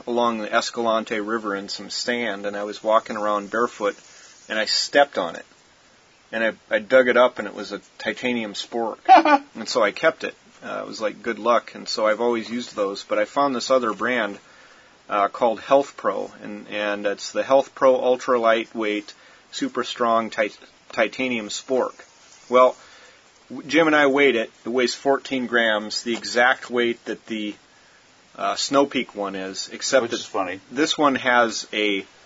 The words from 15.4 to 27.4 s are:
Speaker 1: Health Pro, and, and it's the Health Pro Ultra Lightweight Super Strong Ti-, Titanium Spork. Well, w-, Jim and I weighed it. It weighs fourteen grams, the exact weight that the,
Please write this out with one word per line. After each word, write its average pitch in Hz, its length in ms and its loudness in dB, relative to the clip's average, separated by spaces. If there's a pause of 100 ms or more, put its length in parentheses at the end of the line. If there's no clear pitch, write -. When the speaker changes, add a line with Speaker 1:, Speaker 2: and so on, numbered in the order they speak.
Speaker 1:
Health - 360 2
Pro, 101 340 -6 (120)
and, 104 260 -14
and 104 380 -4
it's 101 260 -4
the 107 100 -2
Health 135 320 2
Pro 131 200 6
Ultra 123 440 2
Lightweight 113 720 0 (400)
Super 123 320 -4
Strong 113 460 0
Ti-, 107 220 -2 (400)
Titanium 117 560 -2
Spork. 113 460 -2 (540)
Well, 123 280 6 (760)
w-, 131 180 -12
Jim 156 180 4
and 151 100 4
I 147 120 6
weighed 135 280 4
it. 110 140 -2 (140)
It 117 60 -8
weighs 123 240 0
fourteen 135 520 -2
grams, 110 560 0
the 117 140 -2
exact 120 540 0
weight 120 340 -2
that 113 220 -10
the, 107 280 -6 (800)